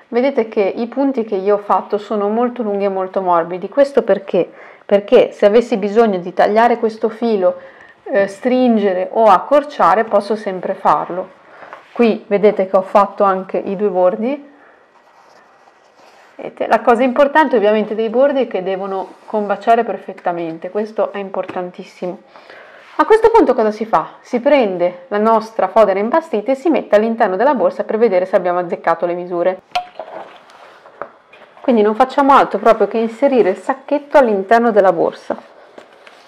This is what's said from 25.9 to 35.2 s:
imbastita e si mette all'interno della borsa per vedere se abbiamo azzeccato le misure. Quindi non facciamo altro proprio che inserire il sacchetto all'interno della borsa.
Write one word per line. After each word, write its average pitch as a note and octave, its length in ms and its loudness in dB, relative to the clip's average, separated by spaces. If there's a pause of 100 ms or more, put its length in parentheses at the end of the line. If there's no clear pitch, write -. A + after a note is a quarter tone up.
imbastita A#3+ 540 -2
e - 20 -2
si C4+ 160 -2
mette G#3+ 240 0
all'interno G#3+ 420 0
della C4+ 180 2
borsa F#3 280 -2
per G#3+ 160 -4
vedere F#3+ 260 2
se G3 120 0
abbiamo F3+ 240 -2
azzeccato F3 440 -4
le E3+ 100 -4
misure. F3+ 460 -4 (2000)
Quindi A#3 220 2
non G#3+ 140 0
facciamo C4+ 360 2
altro G3+ 260 4
proprio A3 280 2
che A3+ 120 -4
inserire A3+ 520 0
il F#3 60 -4
sacchetto C#4+ 600 -4
all'interno A#3 540 2
della F#3+ 220 4
borsa. - 440 -4 (920)